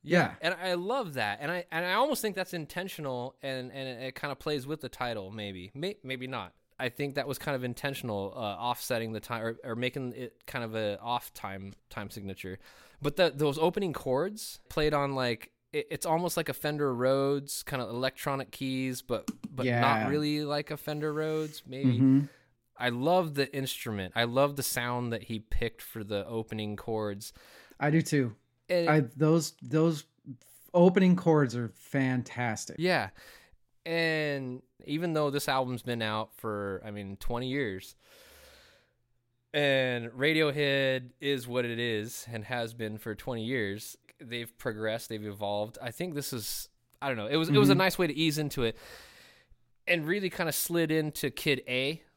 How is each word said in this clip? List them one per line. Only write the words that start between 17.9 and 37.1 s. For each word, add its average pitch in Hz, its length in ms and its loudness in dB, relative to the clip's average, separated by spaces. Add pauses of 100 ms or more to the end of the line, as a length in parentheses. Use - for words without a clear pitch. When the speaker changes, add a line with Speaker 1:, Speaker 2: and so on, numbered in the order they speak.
Speaker 1:
keys, 131 500 -2
but, - 260 -4 (260)
but 123 120 -2
not - 0 -
Speaker 2:
Yeah. 113 420 4
Speaker 1:
really 151 360 0
like 147 280 -2
a 151 60 -6
Fender 151 340 -4
Rhodes, 156 560 -4
maybe. 131 300 2
Speaker 2:
Mm-hmm. 135 240 8 (600)
Speaker 1:
I 123 60 0
love 151 460 2
the 139 200 0
instrument. 113 600 -4
I 117 80 2
love 135 320 2
the 139 80 -4
sound 123 480 -2
that 110 120 -4
he 113 160 -6
picked - 420 0
for - 200 -10
the 101 240 -2
opening 110 520 -4
chords. 107 560 -4 (440)
Speaker 2:
I 147 120 2
do 160 120 6
too. 135 320 2 (360)
Speaker 1:
And 175 200 4
Speaker 2:
I, 151 140 8 (140)
those, 156 440 4
those 156 440 2 (680)
opening 180 440 8
chords 147 400 6
are 117 180 -4
fantastic. 123 1040 -2
Speaker 1:
Yeah. 156 300 2 (760)
And 151 760 0 (240)
even 165 260 -2
though 151 180 4
this 143 200 0
album's 127 320 0
been 120 200 -4
out 107 360 -2
for, 101 480 -4
I 107 60 -8
mean, 98 280 -8